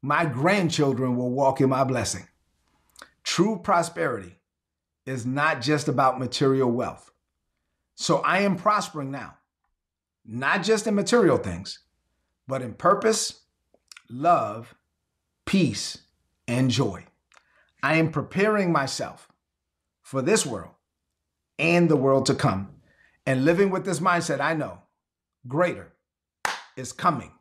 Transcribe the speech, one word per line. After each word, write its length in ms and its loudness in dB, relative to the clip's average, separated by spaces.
My 240 0
grandchildren 920 0
will 140 -2
walk 300 2
in 80 6
my 160 2
blessing. 420 -4
True 400 0
prosperity 760 -2
is 200 -8
not 340 -2
just 260 0
about 320 2
material 520 2
wealth. 420 -6
So 260 0
I 180 0
am 180 2
prospering 540 -2
now, 260 -12
not 380 -2
just 240 0
in 80 0
material 420 4
things, 440 -8
but 140 -6
in 100 -10
purpose, 720 0
love, 680 0
peace, 540 0
and 220 2
joy. 340 -2
I 140 2
am 140 2
preparing 600 0
myself 580 -4
for 220 -6
this 240 2
world 260 -10
and 320 4
the 60 4
world 300 2
to 80 2
come. 360 -2
And 200 0
living 260 4
with 140 -4
this 160 -4
mindset, 400 0
I 140 0
know 260 -8
greater 460 -4
is 160 -12
coming 380 -2